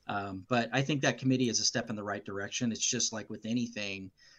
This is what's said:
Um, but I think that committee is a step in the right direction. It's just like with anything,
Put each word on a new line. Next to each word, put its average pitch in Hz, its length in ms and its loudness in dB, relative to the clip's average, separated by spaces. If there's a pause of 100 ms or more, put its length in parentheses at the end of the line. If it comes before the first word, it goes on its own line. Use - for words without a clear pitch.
Um, 98 420 -4
but 120 240 2
I 131 80 4
think 139 200 2
that 139 160 2
committee 127 320 4
is 110 100 2
a - 60 2
step - 240 0
in 113 60 -4
the 104 80 -4
right 104 220 -4
direction. 104 460 -2
It's 107 140 0
just 123 280 2
like 104 160 -6
with 107 160 -10
anything, 104 640 -2 (300)